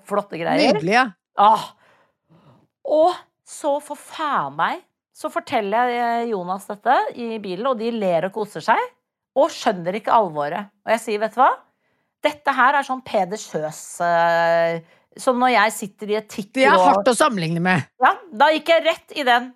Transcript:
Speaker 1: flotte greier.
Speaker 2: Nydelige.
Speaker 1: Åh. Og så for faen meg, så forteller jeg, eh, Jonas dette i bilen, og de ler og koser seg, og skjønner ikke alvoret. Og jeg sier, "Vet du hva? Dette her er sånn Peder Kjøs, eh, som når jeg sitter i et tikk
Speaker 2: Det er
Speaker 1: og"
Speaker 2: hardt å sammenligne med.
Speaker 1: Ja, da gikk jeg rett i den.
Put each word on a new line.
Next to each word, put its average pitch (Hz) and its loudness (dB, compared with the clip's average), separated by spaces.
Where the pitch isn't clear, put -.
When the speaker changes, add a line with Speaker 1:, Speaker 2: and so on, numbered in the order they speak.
Speaker 1:
flotte 202 -6
greier. 160 2
Speaker 2:
Nydelige. 220 0
Speaker 1:
Åh. 214 4
Og 311 2
så - -6
for 285 -14
faen 208 -4
meg, 214 -2
så - -8
forteller 247 -2
jeg, 240 -4
eh, 233 -6
Jonas 190 -6
dette 214 -2
i 226 -8
bilen, 202 -8
og 262 -2
de 226 -4
ler 190 -2
og 196 -10
koser 208 -8
seg, 233 2
og 302 4
skjønner 185 -4
ikke 226 -8
alvoret. 170 0
Og 196 -2
jeg 220 0
sier, 208 -6
"Vet 208 -4
du 233 0
hva? 285 6
Dette 294 -2
her 254 4
er 285 0
sånn 262 -8
Peder 196 -2
Kjøs, - -10
eh, 170 2
som 247 -2
når 254 2
jeg 214 4
sitter 208 -10
i 214 0
et 214 -8
tikk - -12
Speaker 2:
Det - 2
er 269 6
Speaker 1:
og" 180 6
Speaker 2:
hardt 196 2
å 247 4
sammenligne 180 0
med. 180 2
Speaker 1:
Ja, 320 4
da 254 4
gikk 311 0
jeg 330 4
rett - -2
i 311 -4
den. 247 2